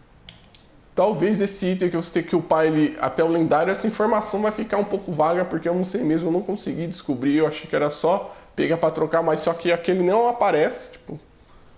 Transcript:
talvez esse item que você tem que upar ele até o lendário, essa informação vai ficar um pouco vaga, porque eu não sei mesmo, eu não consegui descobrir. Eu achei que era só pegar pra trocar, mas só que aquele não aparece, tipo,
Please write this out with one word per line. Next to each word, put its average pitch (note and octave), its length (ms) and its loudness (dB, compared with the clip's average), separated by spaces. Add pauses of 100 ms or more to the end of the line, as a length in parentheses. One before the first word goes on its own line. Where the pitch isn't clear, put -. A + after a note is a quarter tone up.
(920)
talvez G3 480 2
esse G3 240 -2
item F#3 240 0
que E3+ 60 -6
você E3 180 -4
tem E3+ 100 0
que - 120 -4
upar D#3+ 300 2
ele D3+ 360 2
até C3+ 220 0
o E3 40 2
lendário, E3 440 2
essa G3 160 -2
informação G#3+ 560 0
vai G#3+ 80 0
ficar G#3+ 260 -4
um G#3 60 2
pouco G3 280 -6
vaga, E3 320 2
porque E3 240 -4
eu F3 60 0
não F3+ 100 0
sei G3 200 -4
mesmo, E3 240 0
eu E3 60 0
não F#3 100 0
consegui D#3+ 420 -6
descobrir. C#3+ 520 -2
Eu D#3 100 4
achei D3+ 200 -6
que - 80 -4
era D3 140 2
só F3 460 -2 (180)
pegar D3+ 240 0
pra E3 120 2
trocar, D#3+ 320 0
mas D#3 200 0
só E3 120 0
que E3+ 160 -2
aquele F3 320 0
não G#3+ 280 4
aparece, G#3 600 0
tipo, - 280 -16 (580)